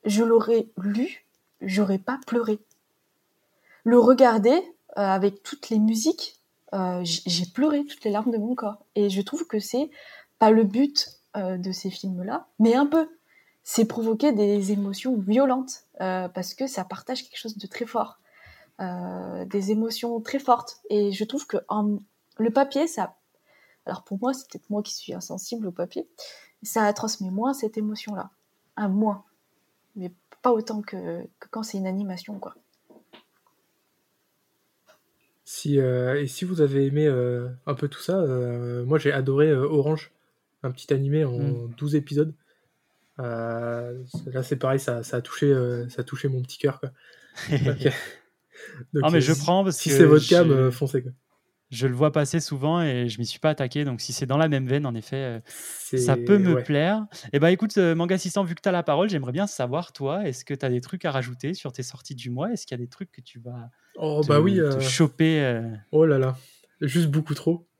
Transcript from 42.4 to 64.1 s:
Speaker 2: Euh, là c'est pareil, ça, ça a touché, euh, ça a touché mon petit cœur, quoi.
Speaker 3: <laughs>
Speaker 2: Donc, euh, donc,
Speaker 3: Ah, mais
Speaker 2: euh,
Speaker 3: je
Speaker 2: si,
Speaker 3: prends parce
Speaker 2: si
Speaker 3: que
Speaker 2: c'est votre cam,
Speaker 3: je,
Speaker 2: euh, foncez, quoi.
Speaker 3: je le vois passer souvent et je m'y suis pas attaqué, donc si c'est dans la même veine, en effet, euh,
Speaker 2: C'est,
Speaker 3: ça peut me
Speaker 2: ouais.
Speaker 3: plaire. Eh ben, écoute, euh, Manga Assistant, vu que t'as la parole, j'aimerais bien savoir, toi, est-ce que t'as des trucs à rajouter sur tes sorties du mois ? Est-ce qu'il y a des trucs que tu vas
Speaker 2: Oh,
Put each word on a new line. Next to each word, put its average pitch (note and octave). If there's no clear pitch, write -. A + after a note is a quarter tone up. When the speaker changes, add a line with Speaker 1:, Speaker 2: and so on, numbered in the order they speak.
Speaker 2:
Euh, A#2+
là C3
c'est C3+
pareil, C3+
ça, A#2+
ça B2
a -
touché, -
euh, B2
ça -
a B2
touché C#3
mon B2+
petit -
cœur, C#3
quoi. C#3
Speaker 3:
<laughs> -
Speaker 2:
Donc, C#3
euh, C#3
donc, C#3+
Speaker 3:
Ah, D#3
mais E3+
Speaker 2:
euh, -
Speaker 3:
je C3+
Speaker 2:
si, C#3+
Speaker 3:
prends F3+
parce F3+
Speaker 2:
si -
Speaker 3:
que C#3
Speaker 2:
c'est C3+
votre D3+
cam, F3
Speaker 3:
je, D3
Speaker 2:
euh, C3
foncez, C3
quoi. B2+
Speaker 3:
je B2
le B2+
vois D3
passer D3+
souvent D3+
et B2
je G#2+
m'y A#2+
suis -
pas D#3
attaqué, D3
donc B2
si -
c'est C3+
dans C3
la D#3+
même C3+
veine, C#3+
en B2
effet, A2+
euh, B2
Speaker 2:
C'est, -
Speaker 3:
ça B2+
peut B2
me F3+
Speaker 2:
ouais. B2
Speaker 3:
plaire. E3+
Eh C#3+
ben, D#3+
écoute, F#3+
euh, F3
Manga E3+
Assistant, F#3+
vu E3+
que -
t'as G3
la F3+
parole, E3+
j'aimerais C3
bien D3
savoir, C#3
toi, D#3+
est-ce B2+
que C#3+
t'as C3
des B2
trucs F3+
à D#3+
rajouter B2+
sur C3+
tes C3
sorties -
du B2
mois ? D3+
Est-ce -
qu'il B2+
y -
a A#2+
des A#2+
trucs -
que -
tu -
vas A#2+
Speaker 2:
Oh, D#3